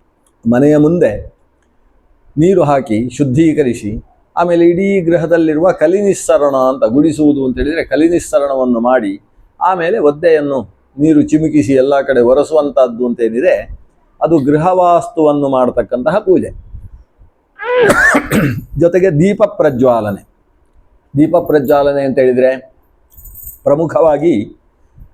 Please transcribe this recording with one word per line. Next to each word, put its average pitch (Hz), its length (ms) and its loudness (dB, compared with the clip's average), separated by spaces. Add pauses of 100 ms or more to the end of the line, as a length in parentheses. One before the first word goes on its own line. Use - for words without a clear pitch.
(520)
ಮನೆಯ 143 240 4
ಮುಂದೆ 147 580 0 (1040)
ನೀರು 175 240 2
ಹಾಕಿ 127 480 -2
ಶುದ್ಧೀಕರಿಸಿ, 131 920 -2 (320)
ಆಮೇಲೆ 170 300 2
ಇಡೀ 196 340 0
ಗೃಹದಲ್ಲಿರುವ 165 720 0
ಕಲಿನಿಸ್ಸರಣ 160 840 0
ಅಂತ 131 280 0
ಗುಡಿಸುವುದು 143 640 0
ಅಂತ 127 120 -4
ಹೇಳಿದ್ರೆ 147 260 -4
ಕಲಿನಿಸ್ಸರಣವನ್ನು 139 960 0
ಮಾಡಿ, 110 400 -2 (400)
ಆಮೇಲೆ 180 380 -2
ಒದ್ದೆಯನ್ನು 147 760 0 (240)
ನೀರು 147 240 4
ಚಿಮುಕಿಸಿ 151 500 0
ಎಲ್ಲ 139 280 2
ಕಡೆ 127 200 0
ಒರೆಸುವಂತಹದ್ದು 131 840 0
ಅಂತೇನಿದೆ 117 800 -2 (380)
ಅದು 156 160 2
ಗೃಹವಾಸ್ತುವನ್ನು 151 1120 0
ಮಾಡತಕ್ಕಂತಹ 127 720 -2
ಪೂಜೆ. 185 320 0 (2250)
ಜೊತೆಗೆ 180 320 2
ದೀಪ 196 320 0
ಪ್ರಜ್ವಾಲನೆ. 120 840 0 (920)
ದೀಪ 160 180 2
ಪ್ರಜ್ವಾಲನೆ 143 640 0
ಅಂತ 135 160 -2
ಹೇಳಿದ್ರೆ 127 380 2 (1080)
ಪ್ರಮುಖವಾಗಿ 147 920 0 (580)